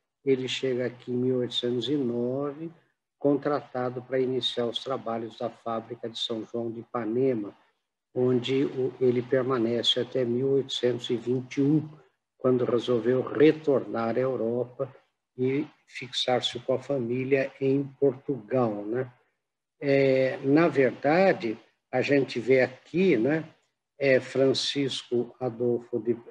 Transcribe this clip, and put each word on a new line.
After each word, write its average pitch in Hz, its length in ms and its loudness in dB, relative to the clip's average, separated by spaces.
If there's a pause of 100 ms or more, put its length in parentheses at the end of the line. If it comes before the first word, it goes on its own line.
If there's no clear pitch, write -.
(260)
Ele 131 240 2
chega 127 380 -2
aqui 123 240 -10
em 123 40 -2
mil 127 220 0
oitocentos 123 500 -2
e 143 80 0
nove, 139 760 -4 (500)
contratado 131 800 -2
para 123 200 -4
iniciar 127 480 -2
os 117 160 -8
trabalhos 113 560 -6
da 120 100 -4
fábrica 117 580 -8
de 113 120 -10
São 110 260 -6
João 117 260 -6
de 113 100 -12
Ipanema, 113 680 -2 (640)
onde 127 520 2
o, 131 360 -4
ele 123 220 4
permanece 120 760 0
até 127 240 -2
mil 123 280 0
oitocentos 123 580 0
e 123 80 0
vinte 127 400 -4
e 139 60 2
um, 151 260 2 (480)
quando 127 260 2
resolveu 120 600 0
retornar 117 920 2
à - 20 2
Europa 123 760 -4 (400)
e 131 300 -2 (220)
fixar-se - 720 -4
com 131 160 -2
a 120 40 -2
família 131 800 -2
em 139 240 2 (160)
Portugal, 120 880 0
né? 123 260 -4 (720)
É, 135 600 2
na 147 240 4
verdade, 139 920 2 (340)
a 127 120 0
gente - 360 2
vê 127 220 4
aqui, 147 560 2
né, 151 320 0 (480)
é, 135 220 4
Francisco 127 1200 0
Adolfo 120 600 -2
de, 113 140 0 (180)